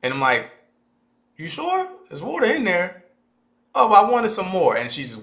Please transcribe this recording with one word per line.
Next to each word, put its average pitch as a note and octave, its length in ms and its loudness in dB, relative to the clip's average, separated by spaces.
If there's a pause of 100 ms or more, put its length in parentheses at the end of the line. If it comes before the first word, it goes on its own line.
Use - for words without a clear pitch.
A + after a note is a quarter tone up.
And B2+ 120 -4
I'm C#3 80 -6
like, B2 300 0 (840)
You D#3+ 100 -14
sure? F#4 400 -2 (220)
There's D3 140 -14
water C#4 220 -2
in C4 180 0
there. F3+ 420 -4 (680)
Oh, A#3+ 120 4
but G#3+ 160 8
I - 60 2
wanted A#3+ 200 0
some F#3+ 200 -4
more. D#3+ 280 2
And A#2+ 120 -4
she's B2 220 -8
just A2 120 -16